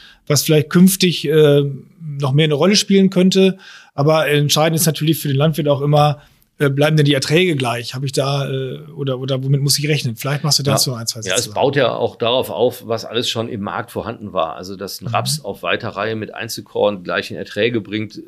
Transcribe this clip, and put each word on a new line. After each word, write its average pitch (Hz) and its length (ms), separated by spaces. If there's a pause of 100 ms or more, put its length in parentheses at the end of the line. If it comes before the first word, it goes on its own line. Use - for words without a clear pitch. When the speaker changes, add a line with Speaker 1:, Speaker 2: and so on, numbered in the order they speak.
(260)
Speaker 1:
was 143 180
vielleicht 151 260
künftig, 185 580
äh, 147 360 (380)
noch 143 300
mehr 151 140
eine 151 80
Rolle 180 240
spielen 190 320
könnte? 190 480 (360)
Aber 151 340
entscheidend 147 520
ist - 60
natürlich 151 340
für - 80
den 135 100
Landwirt 151 300
auch 139 140
immer, 147 400 (360)
äh, 143 120
bleiben 147 260
denn 151 100
die 143 80
Erträge 160 420
gleich? 120 400
Hab 135 80
ich 135 100
da, 139 360
äh, 135 300 (120)
oder, 135 280
oder 131 240
womit 135 180
muss 143 160
ich 143 100
rechnen? 135 280
Vielleicht 139 280
machst 143 160
du 143 40
Speaker 2:
Ja. 120 100
Speaker 1:
dazu 117 200
ein, 117 140
zwei - 120
Speaker 2:
Ja, 107 40
Speaker 1:
Sätze 92 120
Speaker 2:
es 101 100
Speaker 1:
sagen. 107 100
Speaker 2:
baut 135 200
ja 120 180
auch 113 220
darauf 117 340
auf, 107 380
was 110 180
alles - 240
schon 117 200
im 117 120
Markt 101 300
vorhanden 101 420
war. 82 220
Also, 92 200
dass 92 260
ein 95 40
Speaker 1:
Mhm. 113 60
Speaker 2:
Raps 127 320
auf 98 200
weiter 101 260
Reihe 104 260
mit 107 180
Einzelkorn 104 680
gleichen 90 320
Erträge 107 460
bringt, 104 460